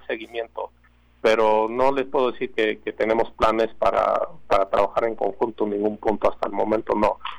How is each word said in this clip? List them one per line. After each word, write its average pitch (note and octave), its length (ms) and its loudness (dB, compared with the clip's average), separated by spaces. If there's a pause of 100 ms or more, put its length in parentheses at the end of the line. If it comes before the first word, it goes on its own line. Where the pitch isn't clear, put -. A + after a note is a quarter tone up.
seguimiento, A2+ 640 -8 (500)
pero A2 480 4
no B2+ 220 2
les C3+ 160 -2
puedo B2+ 240 0
decir - 220 -8
que, G#2+ 260 -2
que - 140 -8
tenemos A2+ 400 0
planes A2 420 2
para, G#2 540 0 (180)
para G2 240 2
trabajar G2+ 340 0
en A2+ 120 -2
conjunto A2 480 -4
en G#2 60 0
ningún G#2 260 -2
punto G#2 360 0
hasta - 140 -6
el G2 80 -6
momento, G#2+ 400 0
no. G#2 240 2 (200)